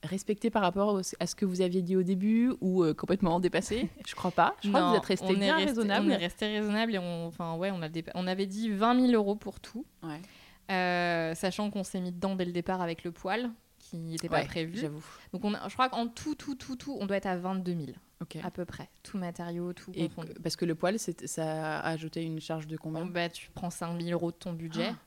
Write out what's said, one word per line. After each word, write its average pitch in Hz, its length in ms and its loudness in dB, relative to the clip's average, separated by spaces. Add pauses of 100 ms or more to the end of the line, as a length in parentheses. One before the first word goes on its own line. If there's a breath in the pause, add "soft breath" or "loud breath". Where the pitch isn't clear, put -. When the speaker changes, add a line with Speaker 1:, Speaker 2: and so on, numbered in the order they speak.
Speaker 1:
respecté 202 480 0
par 214 120 4
rapport 196 320 4
au, 190 80 2 (180)
à 170 80 0
ce - 80 -4
que - 80 0
vous 180 160 2
aviez 185 220 4
dit 180 160 2
au 185 60 6
début 214 580 4
ou, 185 240 4
euh, 156 80 4
complètement 180 480 2
dépassé ? 180 560 0
Speaker 2:
<laughs> - 100 -14
Speaker 1:
Je - 80 -10
crois 180 160 -2
pas. - 320 4
Je 202 60 2
crois 226 100 6
Speaker 2:
Non, 359 80 6
Speaker 1:
que - 40 6
vous 214 80 8
êtes - 80 -2
resté 185 200 2
Speaker 2:
on 190 40 4
est 185 40 6
Speaker 1:
bien 196 200 4
Speaker 2:
resté, 214 160 4
Speaker 1:
raisonnable. 208 360 2
Speaker 2:
on - 40 6
est 233 40 6
resté 180 300 -2 (120)
raisonnable 214 380 2
et 190 40 2
on, 170 280 -4
enfin, 165 300 -6
ouais, 185 140 0
on 180 100 -4
a 156 80 -4
dépa-, 165 260 -6
on 180 120 -2
avait 190 180 0
dit 208 240 -4
vingt 214 240 4
mille 254 200 6
euros 208 220 4
pour - 240 -10
tout. - 260 -12 (180)
Speaker 1:
Ouais. 160 180 -8 (500 loud breath)
Speaker 2:
Euh, 175 640 2
sachant 208 340 -2
qu'on 202 140 -4
s'est 190 160 -4
mis 180 140 -4
dedans 190 240 -2
dès 180 80 2
le 175 80 -4
départ 180 280 -2
avec 170 220 -2
le 175 80 -4
poêle, 214 380 -2 (280)
qui - 200 -12
n'était 165 320 -4
pas 165 100 4
Speaker 1:
Ouais, 139 60 2
Speaker 2:
prévu. 165 340 -4
Speaker 1:
j'avoue. 151 260 -6 (260 loud breath)
Speaker 2:
Donc, 185 140 -6
on 208 80 2
a, - 160 -6
je - 40 -12
crois 254 160 2
qu'en 233 180 -2
tout, 294 260 -6
tout, 285 220 -8
tout, 262 200 -10
tout, 269 240 -8
on 202 60 -2
doit 196 120 0
être 196 100 -2
à 180 100 0
vingt-deux 180 360 -2
mille. 143 200 -6 (260)
Speaker 1:
Ok. 165 240 -10
Speaker 2:
À 196 60 -4
peu - 160 -6
près. - 240 -14 (140)
Tout - 160 -8
matériau, 175 540 -6
tout - 200 -14
Speaker 1:
Et 160 140 -2
Speaker 2:
confondu. 165 260 -10
Speaker 1:
que, - 60 -16
parce 165 160 -4
que 180 100 -2
le 165 80 0
poêle, 180 240 0
c'est, - 300 -6
ça 156 540 -4
a - 80 -2
ajouté 160 340 -6
une 160 180 -6
charge 160 240 -6
de 156 120 -8
combien ? 160 280 -6
Speaker 2:
Bon, 180 60 -8
bah, 175 180 -2
tu - 240 -16
prends 175 160 -6
cinq 170 240 -6
mille 170 200 -4
euros 170 180 0
de - 60 -14
ton 175 160 -8
budget. 165 380 -4
Speaker 1:
Ah. 233 40 -6 (120)